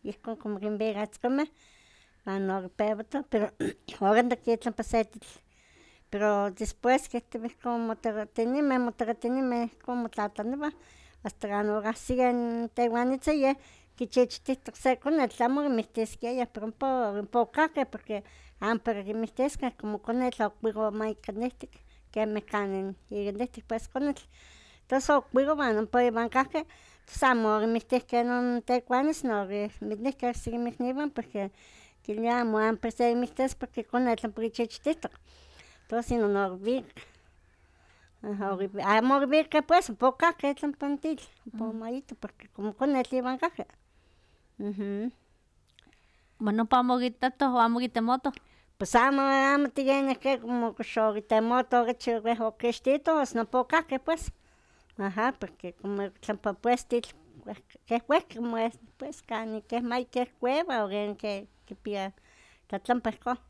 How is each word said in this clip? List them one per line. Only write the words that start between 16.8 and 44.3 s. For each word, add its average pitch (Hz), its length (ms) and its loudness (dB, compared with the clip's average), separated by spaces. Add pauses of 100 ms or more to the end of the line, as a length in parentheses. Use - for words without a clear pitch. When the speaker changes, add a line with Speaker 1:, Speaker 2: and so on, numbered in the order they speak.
Speaker 1:
ompa 208 240 0
okahkeh, 294 480 2
porque 208 360 -8 (360)
amo 214 240 0
para 208 240 -2
kimihtiskeh, 240 720 -2
como 208 240 -6
konetl 247 400 0
okwiko 214 480 -2
ma 214 160 -4
ikanihtik, 220 640 -8 (400)
kemeh 214 320 -2
kanin 196 540 -4 (100)
ikanihtik, 208 640 -6
pues, 226 180 -6
konetl. 285 400 -4 (640)
Tos 269 200 2
okwiko 285 460 4
uan 247 300 2
ompa 247 180 2
iwan 233 240 2
kahkeh, 262 380 0 (420)
tos - 160 -2
amo 226 320 4
okimihtikeh 233 720 0
non 247 340 0
tekuanis, 254 640 0
no 214 240 0
okimitnihkeh 214 880 -4
oksekimeh 233 400 -6
ikniuan, 262 400 -2
porque 202 360 -6 (520)
kilia 233 380 0
amo, 220 180 0
amo 220 240 2
para 226 80 -2
sekimihtis, 240 640 0
porque - 320 -8
konetl 247 400 0
ompa 214 160 -6
kichichtihtok. 233 720 -4 (720)
Tos 233 240 -4
inon 208 240 2
okiwikak. 196 640 -2 (1200)
Aha, 202 320 -4
okiwi-, 196 260 -4
amo 226 380 4
okiwikeh, 302 480 4
pues, 349 240 4
ompa 247 160 2
okahkeh 285 480 2
tlen 294 180 -4
pantil, 285 460 -4 (260)
ompa 220 200 -8
Speaker 2:
Mm. 226 40 -4
Speaker 1:
omayito, 226 460 -8
porque - 400 -16
como 208 180 -4
konetl 262 420 0
iwan 254 220 -2
kahkeh. 320 300 -4 (920)